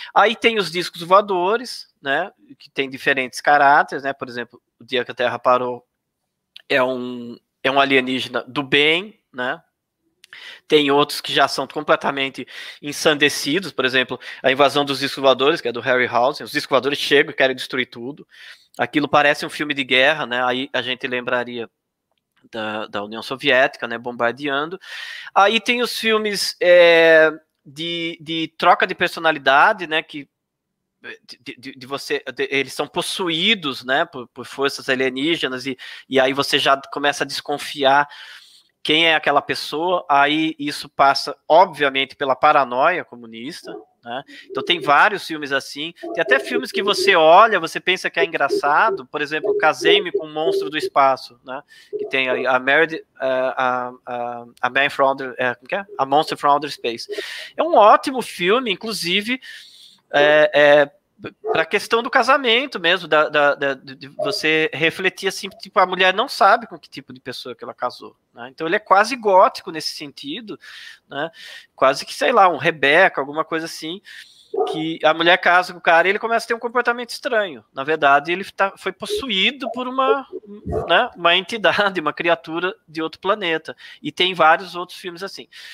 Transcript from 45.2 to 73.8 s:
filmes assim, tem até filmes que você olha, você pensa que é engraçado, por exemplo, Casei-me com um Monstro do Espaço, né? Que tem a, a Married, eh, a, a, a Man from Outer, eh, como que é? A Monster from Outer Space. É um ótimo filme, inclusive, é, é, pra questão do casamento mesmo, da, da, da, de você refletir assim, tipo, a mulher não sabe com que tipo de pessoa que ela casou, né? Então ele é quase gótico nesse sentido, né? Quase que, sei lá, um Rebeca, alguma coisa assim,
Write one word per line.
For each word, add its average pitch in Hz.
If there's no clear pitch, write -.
filmes 151
assim, 143
tem 170
até 262
filmes 254
que 220
você 196
olha, 180
você 165
pensa 180
que -
é 170
engraçado, 151
por 147
exemplo, 143
Casei-me 165
com 160
um 151
Monstro 165
do 151
Espaço, 135
né? 135
Que -
tem 131
a, 127
a 127
Married, 151
eh, -
a, 127
a, 120
a 123
Man 139
from 139
Outer, 135
eh, 127
como 127
que -
é? 196
A 135
Monster 147
from 143
Outer 143
Space. -
É -
um 320
ótimo 240
filme, 208
inclusive, 202
é, 151
é, 147
pra 160
questão 220
do 254
casamento 254
mesmo, 175
da, 156
da, 143
da, 139
de 135
você 156
refletir 165
assim, 190
tipo, -
a 185
mulher 185
não 233
sabe 226
com 170
que -
tipo -
de 127
pessoa 123
que -
ela 117
casou, 110
né? 123
Então 147
ele 170
é -
quase 220
gótico 208
nesse 160
sentido, 160
né? 143
Quase 139
que, -
sei -
lá, 208
um 165
Rebeca, 160
alguma 147
coisa 165
assim, 165